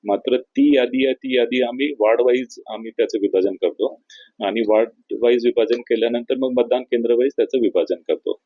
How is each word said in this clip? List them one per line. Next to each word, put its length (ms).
मात्र 300
ती 400
यादी 280
आहे, 80
ती 240
यादी 240
आम्ही 380
वॉर्ड 220
वाईज 460
आम्ही 240
त्याचं 300
विभाजन 320
करतो 480
आणि 220
वॉर्ड 220
वाईज 240
विभाजन 360
केल्यानंतर 540
मग 220
मतदान 260
केंद्र 280
वाईज 260
त्याचं 200
विभाजन 380
करतो. 380